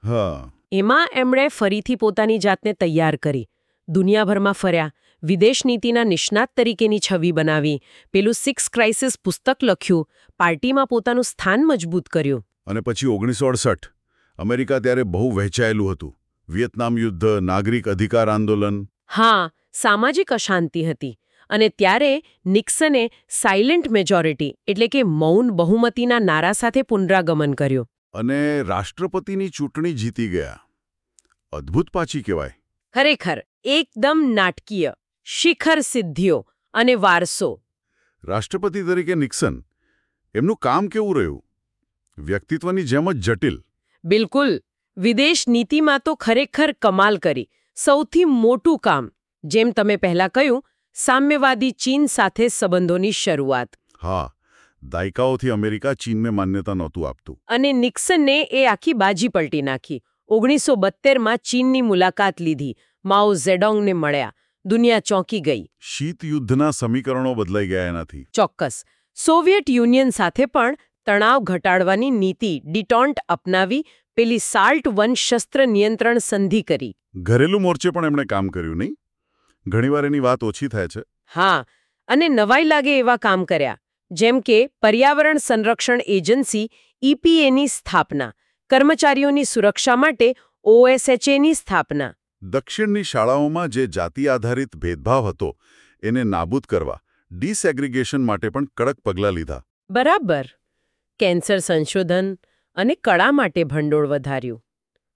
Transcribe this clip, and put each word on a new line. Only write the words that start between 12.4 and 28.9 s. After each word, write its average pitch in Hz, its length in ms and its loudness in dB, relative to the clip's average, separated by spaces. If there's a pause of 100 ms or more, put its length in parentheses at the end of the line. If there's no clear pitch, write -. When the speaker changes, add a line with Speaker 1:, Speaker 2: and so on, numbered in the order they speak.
Speaker 1:
અને 101 140 -4
પછી 123 260 -4
ઓગણીસો 120 400 0
અડસઠ, 120 320 0 (600)
અમેરિકા 123 400 -2
ત્યારે 123 240 0
બહુ 104 280 -2
વહેંચાયેલું 104 640 -2
હતું. 76 260 -12 (300)
વિયેતનામ 117 500 -2
યુદ્ધ, 107 260 -4
નાગરિક 104 640 0
અધિકાર 107 400 0
આંદોલન. 104 580 0 (200)
Speaker 2:
હા, 208 440 2 (220)
સામાજિક 247 600 0
અશાંતિ 175 520 -2
હતી. 139 340 -8 (320)
અને 214 180 2
ત્યારે 262 540 2 (240)
નિક્સને 233 640 0 (180)
સાયલેન્ટ 247 600 0
મેજોરિટી, 165 680 0 (100)
એટલે 214 220 0
કે 277 140 0
મૌન 175 480 2
બહુમતીના 233 680 2
નારા 175 340 2
સાથે 240 300 -2
પુનરાગમન 170 720 0
કર્યું. 131 360 -2 (260)
Speaker 1:
અને 143 480 -2
રાષ્ટ્રપતિની 185 840 -6